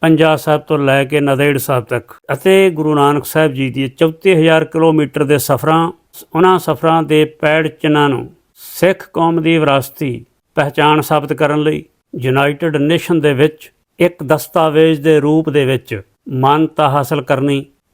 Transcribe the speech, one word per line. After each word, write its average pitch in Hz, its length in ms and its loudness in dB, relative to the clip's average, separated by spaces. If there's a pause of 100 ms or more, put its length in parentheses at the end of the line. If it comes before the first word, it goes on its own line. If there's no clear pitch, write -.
ਪੰਜਾ 160 340 2
ਸਾਹਿਬ 151 260 -2
ਤੋਂ 156 160 -2
ਲੈ 139 260 0
ਕੇ 143 160 -2
ਨੰਦੇੜ 143 380 0
ਸਾਹਿਬ 127 260 -4
ਤੱਕ 120 300 -8 (200)
ਅਤੇ 190 360 2
ਗੁਰੂ 156 260 -2
ਨਾਨਕ 143 300 0
ਸਾਹਿਬ 156 280 0
ਜੀ 131 160 -4
ਦੀ 131 200 -6
ਚੌਂਤੀ 165 440 0
ਹਜ਼ਾਰ 160 320 4
ਕਿਲੋਮੀਟਰ 156 580 0
ਦੇ 139 140 2
ਸਫ਼ਰਾਂ, 160 540 0 (440)
ਉਹਨਾਂ 185 240 4
ਸਫ਼ਰਾਂ 160 440 0
ਦੇ 156 200 2 (180)
ਪੈੜ 156 260 0
ਚਿੰਨ੍ਹਾਂ 147 420 0
ਨੂੰ 123 200 -6 (260)
ਸਿੱਖ - 580 -4
ਕੌਮ 165 280 0
ਦੀ 165 160 0
ਵਿਰਾਸਤੀ 139 680 -2 (320)
ਪਹਿਚਾਣ 151 440 2
ਸਾਬਤ 147 320 -2
ਕਰਨ 151 300 0
ਲਈ 151 200 -4 (300)
ਯੂਨਾਈਟਿਡ 143 640 -2
ਨੇਸ਼ਨ 160 420 0
ਦੇ 147 140 2
ਵਿੱਚ 151 380 -2 (280)
ਇੱਕ 175 240 -2
ਦਸਤਾਵੇਜ਼ 156 800 0
ਦੇ 151 180 4
ਰੂਪ 156 300 0
ਦੇ 139 160 0
ਵਿੱਚ 123 360 -6 (300)
ਮਾਨਤਾ 147 580 0
ਹਾਸਲ 143 320 -2
ਕਰਨੀ, 139 440 -2 (280)